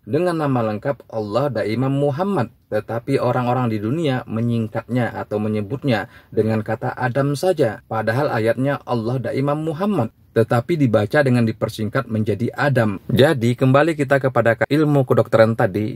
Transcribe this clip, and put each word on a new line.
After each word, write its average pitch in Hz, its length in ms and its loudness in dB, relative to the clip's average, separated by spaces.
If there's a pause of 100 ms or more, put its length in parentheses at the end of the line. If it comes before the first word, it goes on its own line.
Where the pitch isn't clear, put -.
Dengan 165 320 -2
nama 135 320 -2
lengkap 107 480 -6
Allah 110 320 -2
Daimam 123 480 -2
Muhammad, 143 560 -2 (240)
tetapi 117 480 -4
orang-orang 123 480 0
di 107 80 -2
dunia 131 480 -2
menyingkatnya 113 880 -4
atau 107 240 -6
menyebutnya 107 720 -2 (240)
dengan 110 260 0
kata 113 380 -6
Adam 135 400 -2
saja, 156 480 0
padahal 110 480 -2
ayatnya 123 480 0
Allah 120 400 -4
Daimam 139 400 -2
Muhammad, 160 480 -2 (240)
tetapi 117 400 2
dibaca 120 480 2
dengan 123 240 4
dipersingkat 110 640 -4
menjadi 110 400 -2
Adam. 120 560 0
Jadi 123 480 4
kembali 139 400 4
kita 139 240 2
kepada 120 480 2
ilmu 147 400 2
kedokteran 113 480 4
tadi 107 420 0